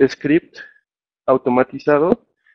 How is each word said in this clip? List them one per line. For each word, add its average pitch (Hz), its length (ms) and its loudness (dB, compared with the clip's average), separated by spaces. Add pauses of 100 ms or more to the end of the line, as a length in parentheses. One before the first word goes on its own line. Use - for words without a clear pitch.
script - 500 -4 (680)
automatizado, 135 1000 -2 (280)